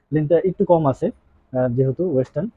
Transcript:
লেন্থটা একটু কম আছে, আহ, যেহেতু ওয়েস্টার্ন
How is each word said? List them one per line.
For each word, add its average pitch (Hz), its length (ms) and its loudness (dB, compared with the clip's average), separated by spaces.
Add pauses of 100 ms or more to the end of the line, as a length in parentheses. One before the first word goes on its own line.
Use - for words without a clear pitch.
(120)
লেন্থটা 156 320 2
একটু 190 200 -2
কম 170 220 2
আছে, 135 200 -2
আহ, - 640 -6
যেহেতু 135 460 -2
ওয়েস্টার্ন 147 420 -2